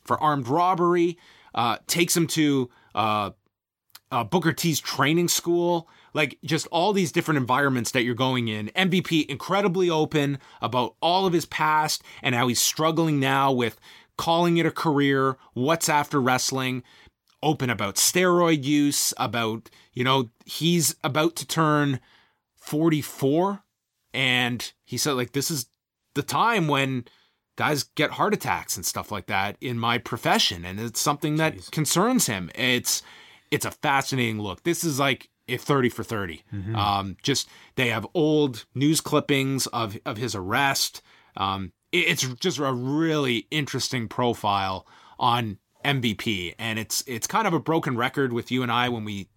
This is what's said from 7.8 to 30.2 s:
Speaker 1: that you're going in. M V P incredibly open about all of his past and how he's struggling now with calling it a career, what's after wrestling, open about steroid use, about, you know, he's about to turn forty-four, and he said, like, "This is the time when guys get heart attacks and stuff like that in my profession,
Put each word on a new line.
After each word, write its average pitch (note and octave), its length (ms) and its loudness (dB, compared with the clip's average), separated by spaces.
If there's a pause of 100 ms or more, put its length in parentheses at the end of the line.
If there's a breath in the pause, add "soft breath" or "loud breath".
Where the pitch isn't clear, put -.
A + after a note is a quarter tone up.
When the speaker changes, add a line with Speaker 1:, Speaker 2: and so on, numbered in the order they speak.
Speaker 1:
that B2+ 120 2
you're A#2+ 120 -2
going B2+ 320 0
in. G#2+ 220 -4
M F#3 200 0
V F3+ 120 2
P D#3 280 0
incredibly F#3 600 0
open D3+ 500 0 (220 loud breath)
about A2+ 400 -2
all F#3 260 2
of E3+ 60 2
his E3 120 0
past D#3 560 0 (220 loud breath)
and C3 100 0
how B2 140 2
he's A#2+ 140 2
struggling D#3 580 2
now C3+ 320 2
with A#2+ 280 0 (380 loud breath)
calling E3+ 400 2
it E3 80 2
a D#3+ 60 0
career, C#3 680 2 (160 soft breath)
what's D#3 360 0
after D3 300 0
wrestling, B2+ 600 0 (640 soft breath)
open C#3 260 2
about G2+ 260 -2
steroid F3 680 4
use, D3 540 2
about, A2+ 520 -2 (240 soft breath)
you B2+ 100 -2
know, C3 260 2 (160)
he's E3+ 580 2
about D#3 320 0
to - 100 -10
turn D3 540 2 (560 soft breath)
forty-four, D#3+ 1080 0 (520)
and B2 600 0 (100)
he B2 140 -8
said, D3 160 0
like, B2 200 -2
"This C#3+ 180 -2
is C3+ 160 -6 (480)
the C#3 80 -2
time F#3 440 2
when C3+ 380 0 (500 soft breath)
guys C3+ 280 0
get - 280 -2
heart F3+ 220 0
attacks F#2 420 -2
and F2+ 100 -8
stuff - 260 -6
like G2+ 160 -8
that G2+ 340 -2
in B2 160 -6
my A#2 220 0
profession, B2 680 -2